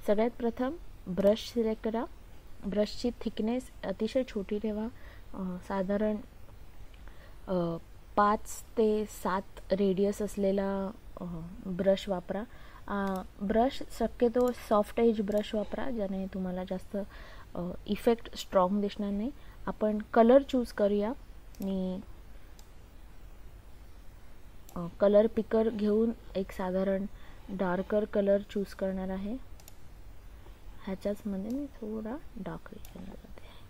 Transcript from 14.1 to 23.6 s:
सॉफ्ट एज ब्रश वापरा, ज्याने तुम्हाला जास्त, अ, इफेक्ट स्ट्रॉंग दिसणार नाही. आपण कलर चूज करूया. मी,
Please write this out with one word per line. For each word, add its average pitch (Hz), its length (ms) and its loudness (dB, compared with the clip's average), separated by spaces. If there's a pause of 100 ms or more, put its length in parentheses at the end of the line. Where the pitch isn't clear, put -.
सॉफ्ट 208 320 4
एज 233 200 6
ब्रश 208 340 2
वापरा, 214 360 0
ज्याने 196 360 -2
तुम्हाला 185 380 -4
जास्त, 185 320 -6 (580)
अ, 180 60 -4 (260)
इफेक्ट 226 500 2
स्ट्रॉंग 190 440 4
दिसणार 202 300 -2
नाही. 208 200 -2 (360)
आपण 214 320 2 (160)
कलर 240 280 12
चूज 254 300 0
करूया. 208 400 2 (480)
मी, 190 400 -2 (2750)